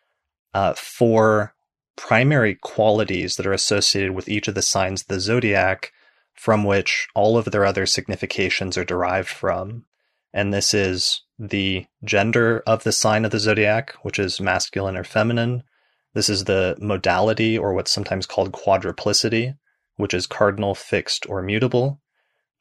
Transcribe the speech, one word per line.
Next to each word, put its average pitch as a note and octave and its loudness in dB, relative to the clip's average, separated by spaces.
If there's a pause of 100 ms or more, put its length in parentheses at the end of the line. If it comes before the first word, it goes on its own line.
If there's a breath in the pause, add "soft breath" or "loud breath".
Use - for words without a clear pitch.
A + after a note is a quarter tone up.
(540)
uh, G2 2
four A2 2 (420)
primary A#2 2
qualities G2+ 0
that G2 -4
are G2 0
associated G2 0
with F#2+ -6
each G#2 -4
of G2+ -4
the G2 -2
signs F#2+ 0
of - -14
the G2 -4
zodiac, F#2+ 0 (440)
from G#2+ 2
which G2 0
all A2 4
of A2+ 0
their G2+ 0
other G2 0
significations F#2 -4
are F#2 -2
derived F2+ -2
from. F#2+ -4 (480)
And G2+ -2
this G2+ 0
is F#2+ 0 (160)
the G2 -2 (180)
gender A2+ 2
of A2+ 2
the A2+ 0
sign A2 2
of G#2+ -4
the A2 0
zodiac, G#2+ 2
which - -6
is F#2+ -2
masculine F#2+ -2
or F2+ -6
feminine. A#2 -2 (520)
This G#2+ 0
is G2 -2
the F#2+ 2
modality, G#2+ 0
or G2 0
what's F#2+ -2
sometimes G2 -4
called F#2+ -2
quadruplicity, G#2 0 (420)
which G2+ -2
is F#2 -4
cardinal, G2+ 0
fixed, - -4
or G2 -6
mutable. B2 0 (600)